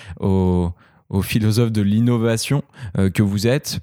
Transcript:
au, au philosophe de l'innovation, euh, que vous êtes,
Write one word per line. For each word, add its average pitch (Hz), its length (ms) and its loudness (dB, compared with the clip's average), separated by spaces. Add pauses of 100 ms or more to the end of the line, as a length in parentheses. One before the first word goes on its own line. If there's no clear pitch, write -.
(200)
au, 92 500 2 (400)
au 98 100 0
philosophe 110 500 0
de 107 120 0
l'innovation, 113 800 0 (360)
euh, 95 120 2
que 107 120 2
vous 101 240 0
êtes, 139 360 -2